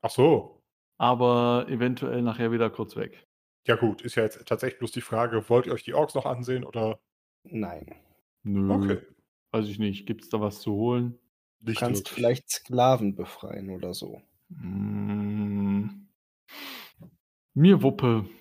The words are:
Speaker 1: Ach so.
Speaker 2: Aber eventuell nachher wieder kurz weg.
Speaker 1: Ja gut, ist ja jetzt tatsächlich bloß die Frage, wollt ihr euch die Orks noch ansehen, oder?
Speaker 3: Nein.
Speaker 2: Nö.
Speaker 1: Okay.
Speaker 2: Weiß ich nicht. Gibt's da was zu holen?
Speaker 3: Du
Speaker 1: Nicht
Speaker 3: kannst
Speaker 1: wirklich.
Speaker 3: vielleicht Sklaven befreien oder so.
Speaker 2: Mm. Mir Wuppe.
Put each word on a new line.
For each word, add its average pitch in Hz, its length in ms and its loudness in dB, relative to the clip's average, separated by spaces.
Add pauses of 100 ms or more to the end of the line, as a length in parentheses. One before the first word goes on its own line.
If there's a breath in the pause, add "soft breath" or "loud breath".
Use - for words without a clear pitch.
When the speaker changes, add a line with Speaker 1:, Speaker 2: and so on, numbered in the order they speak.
Speaker 1:
Ach 117 100 -4
so. 139 520 4 (340)
Speaker 2:
Aber 120 720 4
eventuell 123 540 -2
nachher 117 280 0
wieder 117 200 2
kurz - 240 -10
weg. - 320 -10 (400)
Speaker 1:
Ja 117 80 4
gut, 110 260 0
ist - 140 -8
ja 113 80 2
jetzt - 240 -4
tatsächlich 123 320 -4
bloß 117 140 -6
die 123 80 -6
Frage, 113 480 -2
wollt 123 180 4
ihr 143 60 -2
euch 117 100 -8
die - 100 -10
Orks 147 220 0
noch 139 100 -2
ansehen, 127 380 -4
oder? 110 380 -4 (440)
Speaker 3:
Nein. 87 500 -10 (500)
Speaker 2:
Nö. 98 240 0
Speaker 1:
Okay. 98 300 2 (520)
Speaker 2:
Weiß 110 160 -2
ich 104 120 -10
nicht. 101 260 -2
Gibt's - 240 -10
da 110 120 -2
was 101 200 -4
zu 104 120 -4
holen? 120 460 -2 (460)
Speaker 3:
Du 113 60 -4
Speaker 1:
Nicht - 20 -2
Speaker 3:
kannst 107 340 -4
Speaker 1:
wirklich. - 20 -12
Speaker 3:
vielleicht 120 400 0
Sklaven 123 680 2
befreien 98 540 -12
oder 90 240 -8
so. - 280 -12 (280)
Speaker 2:
Mm. 101 1600 -2 (1500 loud breath)
Mir 185 260 8
Wuppe. 117 480 2 (120)